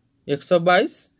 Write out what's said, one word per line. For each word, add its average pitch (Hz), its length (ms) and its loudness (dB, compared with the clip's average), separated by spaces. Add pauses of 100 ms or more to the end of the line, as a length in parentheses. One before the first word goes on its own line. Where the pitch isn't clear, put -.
(300)
एक 139 140 -4
सौ 180 160 2
बाईस, 180 600 0